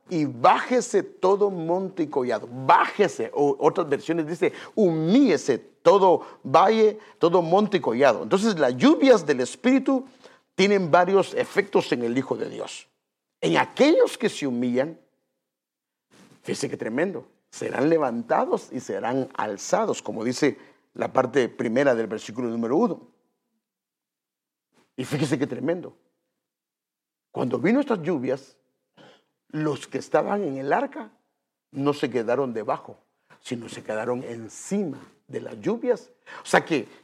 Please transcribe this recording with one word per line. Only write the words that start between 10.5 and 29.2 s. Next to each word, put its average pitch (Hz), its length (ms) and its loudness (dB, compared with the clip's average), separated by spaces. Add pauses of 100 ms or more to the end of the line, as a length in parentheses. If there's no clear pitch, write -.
tienen 190 380 2
varios 180 420 4
efectos - 560 -2
en 123 140 -2
el 117 120 -2
Hijo 131 200 -2
de 110 120 -6
Dios. - 380 -12 (540)
En 165 160 0
aquellos 277 600 4
que - 120 0
se - 180 -6
humillan, 127 500 -2 (1500)
fíjese - 260 -6
qué - 60 -8
tremendo, 143 500 -4 (240)
serán - 380 -2
levantados 156 840 0
y - 80 -8
serán 123 580 -4
alzados, 113 680 -2
como 107 200 -8
dice 123 340 0 (380)
la - 180 -4
parte 123 360 0
primera 123 480 0
del 113 100 -2
versículo 110 420 -8
número 113 280 -2
uno. 190 240 0 (2000)
Y 127 80 -6
fíjese 147 320 -2
qué 131 120 -2
tremendo. 147 480 -6 (1400)
Cuando 123 260 -4
vino 202 220 2
estas 226 220 -2
lluvias, 151 540 -6 (920)